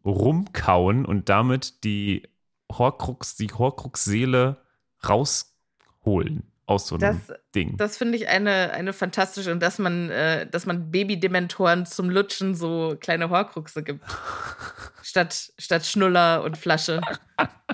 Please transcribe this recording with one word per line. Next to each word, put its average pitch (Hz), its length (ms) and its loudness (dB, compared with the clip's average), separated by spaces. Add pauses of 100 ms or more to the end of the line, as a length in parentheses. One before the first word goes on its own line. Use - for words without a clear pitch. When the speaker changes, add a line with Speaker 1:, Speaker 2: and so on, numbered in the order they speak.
Speaker 1:
rumkauen 101 1040 2
und 98 220 0
damit 123 560 2
die 101 420 -2 (460)
Horcrux, - 640 -2
die 107 160 -2
Horcrux-Seele 127 1080 0 (480)
rausholen - 1300 -2 (240)
aus 98 220 0
so 85 80 -4
einem 95 320 0
Speaker 2:
Das, - 100 -18 (160)
Speaker 1:
Ding? 92 220 0
Speaker 2:
das 208 220 -4
finde 233 180 -2
ich 220 100 -6
eine, 190 460 0
eine 185 200 -4
fantastische, 190 600 -4
und 170 80 -2
dass 175 180 0
man, 175 320 -2
äh, 139 400 -2
dass 175 160 -4
man 170 240 -4
Baby-Dementoren 180 960 0
zum 180 240 -2
Lutschen 190 460 0
so 165 420 -2
kleine 170 320 -2
Horcruxe 170 540 -4
gibt. 147 240 -10
Speaker 1:
<laughs> - 960 -12
Speaker 2:
Statt, - 560 -2
statt 165 280 0
Schnuller 180 560 6
und 156 140 -4
Flasche. 160 460 0 (720)